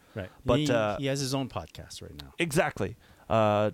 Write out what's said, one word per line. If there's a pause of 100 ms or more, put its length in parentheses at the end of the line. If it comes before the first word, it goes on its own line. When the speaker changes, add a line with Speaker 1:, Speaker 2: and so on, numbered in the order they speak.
(140)
Speaker 1:
Right. (160)
Speaker 2:
But,
Speaker 1:
He,
Speaker 2:
uh,
Speaker 1:
he
has
his
own
podcast
right
now.
Speaker 2:
Exactly. (320)
Uh,